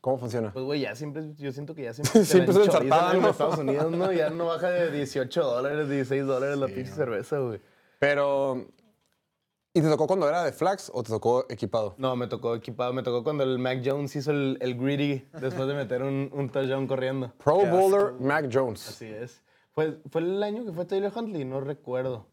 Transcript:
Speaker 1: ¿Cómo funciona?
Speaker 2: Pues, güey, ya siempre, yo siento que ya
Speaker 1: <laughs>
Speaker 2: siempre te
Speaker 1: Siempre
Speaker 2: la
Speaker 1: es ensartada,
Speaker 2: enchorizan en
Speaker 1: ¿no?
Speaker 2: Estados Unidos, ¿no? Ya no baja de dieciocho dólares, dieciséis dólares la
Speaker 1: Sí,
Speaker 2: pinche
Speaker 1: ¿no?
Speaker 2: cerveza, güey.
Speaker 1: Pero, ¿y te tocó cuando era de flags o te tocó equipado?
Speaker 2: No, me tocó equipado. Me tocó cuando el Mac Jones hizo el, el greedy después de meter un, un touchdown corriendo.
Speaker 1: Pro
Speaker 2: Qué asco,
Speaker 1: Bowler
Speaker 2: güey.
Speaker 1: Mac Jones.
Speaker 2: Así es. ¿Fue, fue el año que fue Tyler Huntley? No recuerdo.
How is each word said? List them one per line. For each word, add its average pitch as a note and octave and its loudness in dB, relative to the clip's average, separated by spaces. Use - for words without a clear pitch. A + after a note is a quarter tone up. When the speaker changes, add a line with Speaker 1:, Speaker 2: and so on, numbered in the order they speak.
Speaker 1:
¿Cómo C3 0
funciona? A#2 -4
Speaker 2:
Pues, C3 -8
güey, C#3+ -2
ya A2 -4
siempre, D3+ -10
yo C#3+ -8
siento D3 -10
que C#3 -10
ya A2+ -8
Speaker 1:
<laughs> - -
Speaker 2:
siempre C#3+ -2
te G3 6
Speaker 1:
Siempre F3+ 6
Speaker 2:
la G3 8
Speaker 1:
es G#3 8
ensartada, E3 6
Speaker 2:
enchorizan - 6
en F3+ 6
Speaker 1:
¿no? - 6
Speaker 2:
Estados D#3 0
Unidos, D3 0
¿no? F#3 0
Ya D#3+ 2
no E3+ -2
baja E3 -2
de F3 2
dieciocho C#3 -2
dólares, C#3 -2
dieciséis C#3 0
dólares C3+ 0
la C3+ 0
Speaker 1:
Sí, - -8
Speaker 2:
pinche B2+ -6
Speaker 1:
¿no? C#3 -12
Speaker 2:
cerveza, C3 -2
güey. A#2+ -4
Speaker 1:
Pero, C#3 2
¿y E3+ 4
te D#3 4
tocó D3+ 4
cuando F#3 2
era E3+ 2
de C#3+ 0
flags F#3 -2
o B2 -6
te G#2+ -8
tocó A2+ 2
equipado? G#2+ -4
Speaker 2:
No, C3 0
me A#2+ -4
tocó A#2 -4
equipado. B2 -6
Me B2+ -4
tocó A#2+ -2
cuando D3 -2
el C3 0
Mac B2+ -2
Jones C#3 -4
hizo D3 -4
el, C#3 0
el B2+ -4
greedy C#3 -2
después C3 -4
de C#3+ -4
meter B2+ -4
un, C#3 -4
un C#3 -4
touchdown C3+ -2
corriendo. C3 -4
Speaker 1:
Pro D#3 4
Speaker 2:
Qué G3+ 6
asco, F3 4
Speaker 1:
Bowler G3 4
Speaker 2:
güey. B2+ -8
Speaker 1:
Mac C#3+ 2
Jones. B2 0
Speaker 2:
Así - -16
es. A2 -14
¿Fue, D#3 -4
fue E3 -2
el F#3+ -2
año G#3 -4
que G3 -10
fue E3+ -6
Tyler G3 -2
Huntley? G#3+ -6
No C3 -6
recuerdo. C3 -6